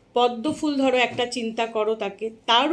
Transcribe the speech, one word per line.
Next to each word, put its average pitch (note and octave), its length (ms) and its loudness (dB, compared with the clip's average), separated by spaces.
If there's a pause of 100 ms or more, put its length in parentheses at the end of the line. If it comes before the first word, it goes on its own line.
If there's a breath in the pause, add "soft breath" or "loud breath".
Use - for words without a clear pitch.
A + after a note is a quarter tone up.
(160)
পদ্মফুল B3 560 0 (100)
ধরো B3+ 240 4
একটা A#3+ 180 -4 (120)
চিন্তা A3+ 300 -4
করো A3 280 -2
তাকে, G#3 320 -6 (200)
তার A#3+ 260 4